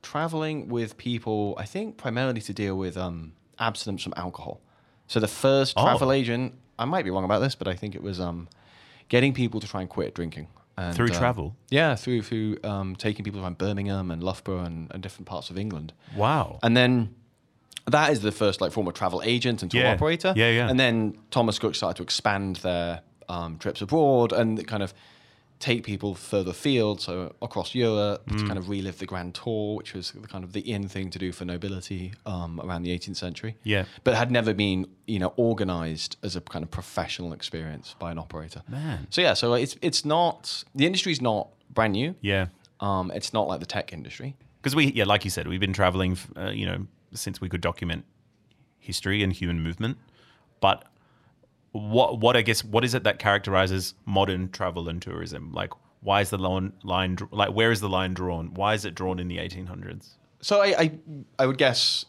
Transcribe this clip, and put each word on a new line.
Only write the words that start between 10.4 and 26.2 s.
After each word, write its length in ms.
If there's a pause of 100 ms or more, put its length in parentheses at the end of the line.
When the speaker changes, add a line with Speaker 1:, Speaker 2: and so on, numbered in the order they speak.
Speaker 1:
And, 200
Speaker 2:
Through 140
Speaker 1:
uh, 80
Speaker 2:
travel? 360 (160)
Speaker 1:
Yeah, 260
through, 260
through, 420
um, 320
taking 280
people 180
around 160
Birmingham 520
and 120
Loughborough 420
and, 280
and 100
different 240
parts 240
of 80
England. 340 (240)
Speaker 2:
Wow. 460
Speaker 1:
And 140
then 380 (720)
that 240
is 120
the 100
first, 300
like, 100
form 160
of 60
travel 300
agent 380
and 80
tour 120
Speaker 2:
Yeah. 100
Speaker 1:
operator. 420
Speaker 2:
Yeah, 160
yeah. 200
Speaker 1:
And 100
then 380 (120)
Thomas 280
Cook 160
started 240
to 40
expand 540
their, 460 (260)
um, 300
trips 240
abroad 500
and 340
kind 160
of 120 (640)
take 260
people 320
further 340